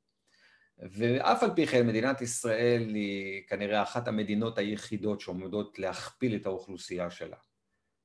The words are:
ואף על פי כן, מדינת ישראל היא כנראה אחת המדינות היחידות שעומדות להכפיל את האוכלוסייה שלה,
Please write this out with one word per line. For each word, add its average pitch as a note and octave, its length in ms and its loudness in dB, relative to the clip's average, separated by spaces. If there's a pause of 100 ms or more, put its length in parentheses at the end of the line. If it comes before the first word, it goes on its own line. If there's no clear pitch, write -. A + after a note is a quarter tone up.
(800)
ואף A#2+ 640 2
על G#3+ 120 4
פי D#3+ 120 4
כן, A#2+ 200 6
מדינת B2 340 0
ישראל A#2 720 2
היא G2 540 -4
כנראה G2+ 360 0
אחת A#2+ 240 -4
המדינות G#2+ 500 0
היחידות G#2 640 -2
שעומדות F#2+ 580 -6
להכפיל G2 560 -4
את F#2+ 100 -4
האוכלוסייה F#2 640 -6
שלה, E2 280 -12 (680)